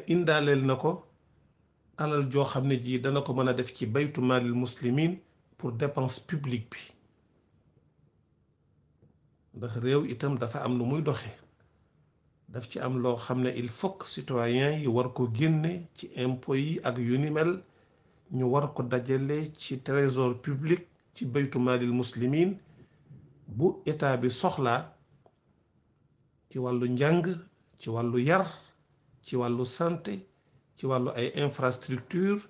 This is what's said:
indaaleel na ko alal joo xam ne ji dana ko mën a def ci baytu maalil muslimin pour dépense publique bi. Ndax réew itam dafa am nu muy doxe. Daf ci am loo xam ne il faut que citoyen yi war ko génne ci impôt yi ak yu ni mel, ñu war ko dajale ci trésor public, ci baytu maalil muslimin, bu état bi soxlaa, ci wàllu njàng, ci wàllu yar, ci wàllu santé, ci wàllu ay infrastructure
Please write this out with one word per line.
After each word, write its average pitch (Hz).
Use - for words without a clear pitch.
indaaleel 151
na 131
ko 151
alal 147
joo 139
xam 135
ne 135
ji 123
dana 135
ko 139
mën 127
a 127
def 123
ci 123
baytu 139
maalil 123
muslimin 127
pour 120
dépense 131
publique 131
bi. -
Ndax 110
réew 135
itam 139
dafa 110
am 123
nu 123
muy 143
doxe. 135
Daf 117
ci -
am 131
loo 123
xam 123
ne 127
il 120
faut 190
que -
citoyen 131
yi 147
war 123
ko 123
génne 160
ci -
impôt 127
yi 147
ak 127
yu 123
ni 147
mel, 170
ñu 127
war 143
ko -
dajale 135
ci 131
trésor 131
public, 147
ci -
baytu 135
maalil 123
muslimin, 127
bu 113
état 147
bi 123
soxlaa, 131
ci -
wàllu 123
njàng, 151
ci -
wàllu 120
yar, 170
ci -
wàllu 120
santé, 120
ci -
wàllu 131
ay 120
infrastructure 143